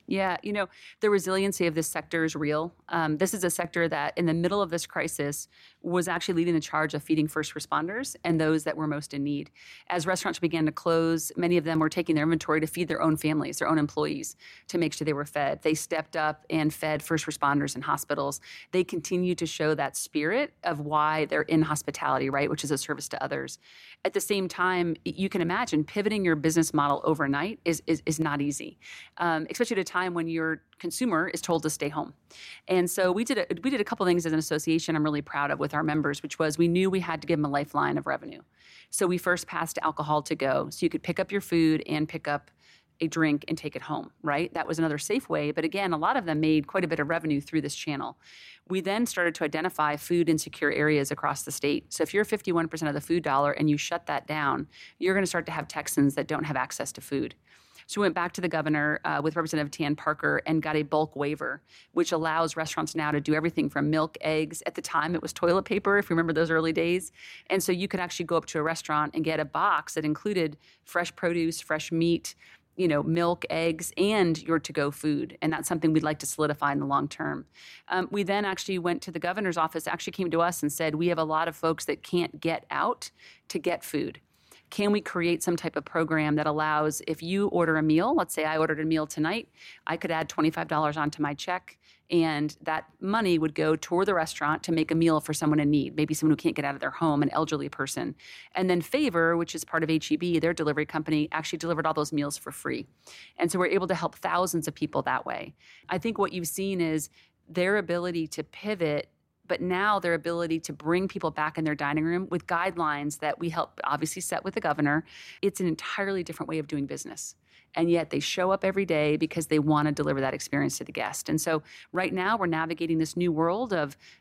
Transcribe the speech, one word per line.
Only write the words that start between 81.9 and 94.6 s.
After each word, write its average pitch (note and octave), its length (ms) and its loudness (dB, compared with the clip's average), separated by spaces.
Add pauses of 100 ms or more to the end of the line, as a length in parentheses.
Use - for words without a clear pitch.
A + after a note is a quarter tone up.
can't F3 360 -2
get E3 300 -2
out D3+ 400 -2 (380)
to - 100 -4
get E3+ 260 -2
food. - 380 -4 (480)
Can G#3 220 2
we G#3 100 4
create E3+ 400 0
some F3 140 0
type E3 200 -4
of C#3+ 80 -2
program D#3 520 2
that D3+ 100 2
allows, D3+ 640 0
if D#3+ 160 -4
you G3 240 2
order E3 300 2
a D#3 40 2
meal, E3 340 4
let's F3+ 200 0
say D#3 100 0
I D#3 140 0
ordered D#3 200 2
a D#3 60 -2
meal D#3 220 0
tonight, E3+ 420 -2 (380)
I E3 100 -2
could E3+ 140 -4
add D#3+ 180 -2
twenty-five D#3+ 380 0
dollars D3+ 280 0
onto D3+ 280 -2
my D3 100 -2
check, - 460 -8 (320)
and D#3 500 2
that D#3 240 -4 (140)
money F#3+ 400 2
would D#3 160 0
go D#3 200 2
toward F3+ 320 0
the G3+ 60 4
restaurant D#3+ 500 0